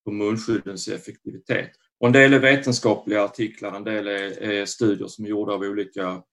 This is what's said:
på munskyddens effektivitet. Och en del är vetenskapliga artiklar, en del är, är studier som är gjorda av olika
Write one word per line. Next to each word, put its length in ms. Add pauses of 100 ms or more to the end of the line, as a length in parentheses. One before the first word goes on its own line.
på 60
munskyddens 800
effektivitet. 800 (300)
Och 60
en 60
del 200
är 60
vetenskapliga 840
artiklar, 520
en 80
del 220
är, 360
är 220
studier 440
som 160
är 40
gjorda 240
av 80
olika 640 (100)